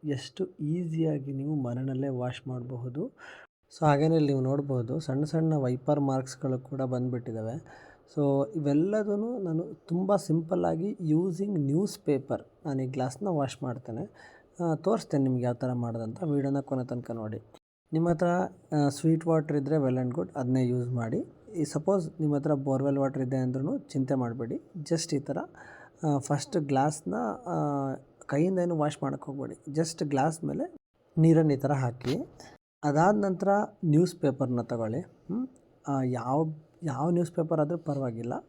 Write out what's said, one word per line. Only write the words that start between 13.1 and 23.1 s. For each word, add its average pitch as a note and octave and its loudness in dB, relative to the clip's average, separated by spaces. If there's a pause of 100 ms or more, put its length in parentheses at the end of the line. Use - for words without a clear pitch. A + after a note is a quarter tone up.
ವಾಶ್ D3 -2
ಮಾಡ್ತೇನೆ. B2+ -8 (260)
ಆ, E3 2
ತೋರಿಸ್ತೇನೆ E3 0
ನಿಮ್ಗೆ B2+ 2
ಯಾವ B2 0
ಥರ B2+ -4
ಮಾಡೋದಂತ. A#2 -4
ವಿಡಿಯೋನ C#3 0
ಕೊನೆ C3 -4
ತನಕ B2 -8
ನೋಡಿ. A2 -8 (500)
ನಿಮ್ಮ D#3+ 2
ಹತ್ರ, E3+ 2 (500)
ಆ, C#3+ 4
ಸ್ವೀಟ್ D#3+ 2
ವಾಟರ್ D#3 2
ಇದ್ದರೆ C#3 0
well C3 2
and B2 -2
good, F3 -4
ಅದನ್ನೇ B2+ 2
ಯೂಸ್ B2 0
ಮಾಡಿ. A#2+ -2 (380)
ಈ D#3+ 0
ಸಪೋಸ್ E3 0 (100)
ನಿಮ್ಮ D3 2
ಹತ್ರ D3 2
ಬೋರ್‌ವೆಲ್ C#3 0
ವಾಟರ್ C3+ 0